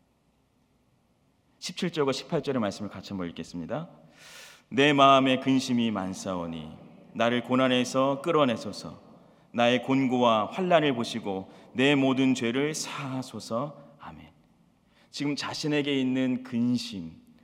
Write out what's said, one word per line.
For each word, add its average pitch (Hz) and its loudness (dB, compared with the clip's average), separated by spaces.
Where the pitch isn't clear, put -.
십칠 - -6
절과 139 0
십팔 143 -4
절의 131 -2
말씀을 101 -4
같이 - -14
한번 90 -4
읽겠습니다. 87 -8
"내 143 6
마음에 135 6
근심이 127 2
많사오니 92 -6
나를 120 0
고난에서 131 0
끌어내소서. 123 0
나의 120 2
곤고와 123 2
환난을 160 2
보시고 107 -6
내 135 4
모든 131 2
죄를 131 -2
사하소서. 131 -10
아멘." 78 -20
지금 143 -4
자신에게 143 -2
있는 127 0
근심, 117 -4